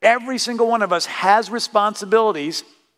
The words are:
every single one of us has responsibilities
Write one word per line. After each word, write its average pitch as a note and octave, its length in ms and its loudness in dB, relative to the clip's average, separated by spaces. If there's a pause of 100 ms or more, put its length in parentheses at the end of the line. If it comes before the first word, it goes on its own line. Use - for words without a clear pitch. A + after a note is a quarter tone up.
every A#3+ 340 2
single A#3 320 -2
one A3+ 140 0
of F3+ 100 -2
us E3+ 140 -2
has G3+ 440 2
responsibilities G#3 1120 -2 (340)